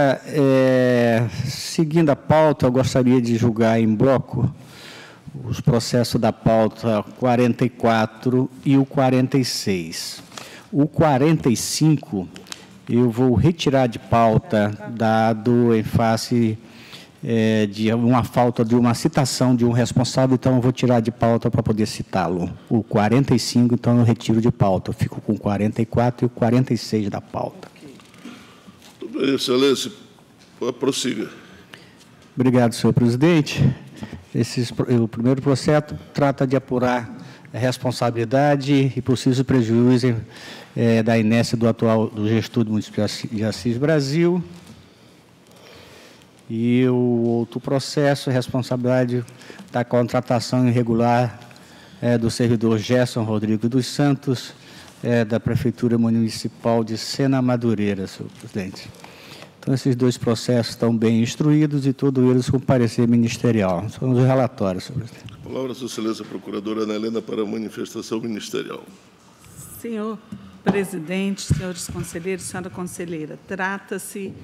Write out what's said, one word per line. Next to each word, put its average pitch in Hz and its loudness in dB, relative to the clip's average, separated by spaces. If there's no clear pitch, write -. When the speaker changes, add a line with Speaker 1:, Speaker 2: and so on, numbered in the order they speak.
Speaker 1:
é, 127 2
seguindo 160 0
a 131 4
pauta, 151 2
eu 127 2
gostaria 127 4
de 117 2
julgar 113 2
em 110 2
bloco 123 0
os 117 -6
processos 120 0
da 113 0
pauta 110 0
quarenta 123 2
e 120 2
quatro 120 0
e 139 4
o 135 6
quarenta 131 2
e 127 2
seis. - -6
O 151 2
quarenta 151 2
e 107 2
cinco 135 0
eu 123 4
vou 123 2
retirar 135 2
de 113 -6
pauta, 110 2
dado 113 2
em 110 2
face, 113 0
é, 110 2
de 107 -2
uma 120 2
falta 123 0
de 113 0
uma 120 4
citação 127 0
de 120 2
um 120 2
responsável, 127 0
então 131 2
eu 123 2
vou 127 2
tirar 123 2
de 113 0
pauta 117 0
para 113 0
poder 107 0
citá-lo. 87 -4
O 113 2
quarenta 120 2
e 117 4
cinco, 120 2
então, 120 2
eu 120 6
retiro 113 2
de 117 4
pauta. 92 0
Eu - -4
fico - -6
com 110 -2
o 101 -4
quarenta 104 -2
e 113 -2
quatro 120 0
e - 4
o - -2
quarenta 123 0
e 110 0
seis 104 -4
da 104 -6
pauta. - -10
Speaker 2:
Tudo 247 -10
bem, 139 0
Excelência. 131 0
Prossiga. 120 -4
Speaker 1:
Obrigado, 123 2
senhor 113 2
presidente. 139 2
Esses 120 -2
pro-, 120 0
o 110 0
primeiro 127 0
processo 139 0
trata 139 0
de 131 0
apurar 123 -2
a - -10
responsabilidade 127 0
e 127 -4
possível 131 0
prejuízo, 123 4
é, 117 2
da 113 2
inércia 113 2
do 113 2
atual, 113 2
do 107 -4
gestor 110 0
do 107 -4
município 104 -4
de 104 0
Assis, - -6
de 107 -4
Assis 113 -4
Brasil. 160 0
E 120 2
o 127 2
outro 117 0
processo, 139 -2
responsabilidade 123 -2
da 123 -2
contratação 123 0
irregular, 120 2
é, 120 2
do 113 -2
servidor 113 2
Gerson 123 0
Rodrigo 110 0
dos 123 0
Santos, 139 -2
é, 120 2
da 110 -2
Prefeitura 117 -2
Municipal 117 0
de 110 -8
Sena 135 -2
Madureira, 104 0
senhor - -14
presidente. 98 -12
Então, 139 -4
esses 131 0
dois 123 0
processos 117 -2
estão 117 0
bem 113 2
instruídos 147 0
e 135 2
todos 131 2
eles 127 2
com 131 0
parecer 123 0
ministerial. 113 0
São 131 -4
os 127 4
relatórios, 113 0
senhor - -10
presidente. - -14
Speaker 2:
A - -18
palavra, 127 -8
Sua 120 -12
Excelência, 110 -6
Procuradora 107 -8
Ana 107 -4
Helena, 110 -6
para 107 -6
a - -6
manifestação 110 -8
ministerial. 113 -8
Speaker 3:
Senhor 220 -10
presidente, 190 -4
senhores 180 -6
conselheiros, 175 -8
senhora 185 -12
conselheira, 170 -12
trata-se 196 -8